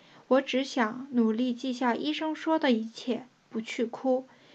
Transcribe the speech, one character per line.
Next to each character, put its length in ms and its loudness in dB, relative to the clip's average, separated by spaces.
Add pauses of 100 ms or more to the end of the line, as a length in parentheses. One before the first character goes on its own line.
(280)
我 120 6
只 220 0
想 480 -2
努 220 4
力 200 0
记 200 -4
下 240 0
医 160 -2
生 240 -4
说 220 0
的 120 4
一 180 2
切， 380 -6 (220)
不 120 -6
去 240 -4
哭， 420 -2 (280)